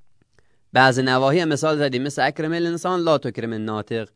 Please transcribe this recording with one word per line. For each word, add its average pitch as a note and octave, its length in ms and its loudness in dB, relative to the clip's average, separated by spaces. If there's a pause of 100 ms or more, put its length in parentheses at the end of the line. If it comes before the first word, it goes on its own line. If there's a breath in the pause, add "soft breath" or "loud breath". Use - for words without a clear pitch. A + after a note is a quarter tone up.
(720)
بعض C3 260 4
نواحی C3 400 2
هم E3 80 0
مثال D3+ 300 0
زدیم، C3+ 260 0
مثل C#3 240 -2
اکرم D#3 240 -4
الانسان E3+ 480 -2
لا D#3+ 180 2
تکرم A#2 360 -6
الناطق، G#2+ 640 -6